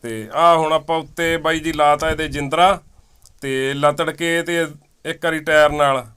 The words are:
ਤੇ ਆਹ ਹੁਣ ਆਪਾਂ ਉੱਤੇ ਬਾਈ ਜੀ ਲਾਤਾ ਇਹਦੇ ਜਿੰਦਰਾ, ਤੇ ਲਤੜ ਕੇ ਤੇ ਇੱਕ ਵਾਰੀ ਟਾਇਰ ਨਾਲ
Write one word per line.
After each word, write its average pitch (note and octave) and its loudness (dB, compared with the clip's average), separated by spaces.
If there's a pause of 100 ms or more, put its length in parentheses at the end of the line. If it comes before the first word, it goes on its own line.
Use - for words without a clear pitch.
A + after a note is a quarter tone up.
ਤੇ A2 -10
ਆਹ E3 4
ਹੁਣ D#3+ 0
ਆਪਾਂ D#3+ -2
ਉੱਤੇ E3 -4
ਬਾਈ D#3+ -2
ਜੀ D#3+ -6
ਲਾਤਾ D3+ 2
ਇਹਦੇ D#3 -4
ਜਿੰਦਰਾ, D3+ 0 (640)
ਤੇ C3+ -4
ਲਤੜ D3 0
ਕੇ E3+ -2
ਤੇ E3+ -2 (400)
ਇੱਕ D#3 -8
ਵਾਰੀ D#3+ -2
ਟਾਇਰ D3+ 4
ਨਾਲ C#3 0 (120)